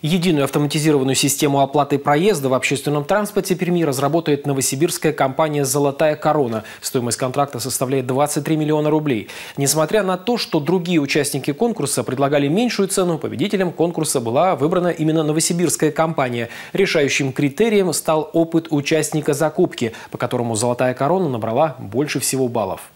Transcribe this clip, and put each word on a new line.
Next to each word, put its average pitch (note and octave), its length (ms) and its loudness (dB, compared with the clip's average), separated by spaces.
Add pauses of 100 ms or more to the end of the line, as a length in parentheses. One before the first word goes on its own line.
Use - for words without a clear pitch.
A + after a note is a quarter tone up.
Единую E3 380 2
автоматизированную C#3+ 720 2
систему C#3 460 2
оплаты C#3 360 2
проезда D3 520 2
в C3 40 2
общественном C#3+ 520 -2
транспорте G3 500 0
Перми F3 300 0
разработает C#3+ 600 0
новосибирская C#3+ 680 0
компания D3 500 0
«Золотая C#3+ 540 2
корона». C3 480 0 (160)
Стоимость A#2+ 360 -2
контракта C3 440 -2
составляет C3 440 -2
двадцать C#3+ 380 0
три D#3+ 140 0
миллиона D3+ 320 0
рублей. D3 400 0 (260)
Несмотря D#3 480 2
на F#3 140 0
то, A3+ 200 -2
что - 220 -2
другие E3+ 400 0
участники C#3+ 540 -2
конкурса D3 500 -2
предлагали C#3 460 2
меньшую G3+ 400 0
цену, F3 280 0
победителем E3+ 540 -2
конкурса D#3 480 0
была C#3 380 2
выбрана E3+ 320 2
именно D#3 340 2
новосибирская D#3+ 680 0
компания. C3 580 -2 (240)
Решающим D3 580 2
критерием F#3 640 2
стал D#3 400 0
опыт E3 380 2
участника D#3 640 0
закупки, D3+ 600 0 (180)
по - 60 -12
которому A#2 400 -2
«Золотая B2 360 0
корона» D#3+ 360 0
набрала B2 500 -2
больше A#2+ 400 -4
всего C3 300 0
баллов. G2+ 320 -4 (140)